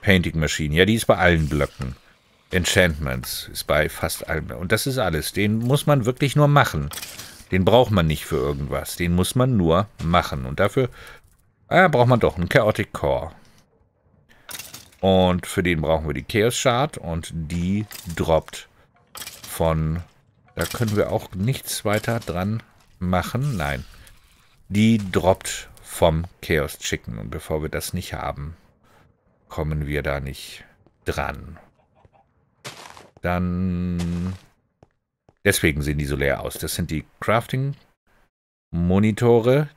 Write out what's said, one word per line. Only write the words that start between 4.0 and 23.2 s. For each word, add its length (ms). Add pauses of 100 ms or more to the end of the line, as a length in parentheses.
allem. 260
Und 200
das 140
ist 100
alles. 360
Den 260
muss 260
man 220
wirklich 280
nur 140
machen. 400 (640)
Den 160
braucht 240
man 160
nicht 180
für 120
irgendwas. 600
Den 180
muss 200
man 240
nur 280 (160)
machen. 440
Und 140
dafür, 280 (760)
ah, 220
braucht 200
man 120
doch 180
einen 100
Chaotic 460
Core. 380 (1700)
Und 460
für 160
den 200
brauchen 240
wir 80
die 80
Chaos 340
Shard. 400
Und 380
die 500 (320)
droppt 500 (760)
von, 600 (520)
da 100
können 320
wir 160
auch 200
nichts 520
weiter 360
dran 420 (360)
machen. 600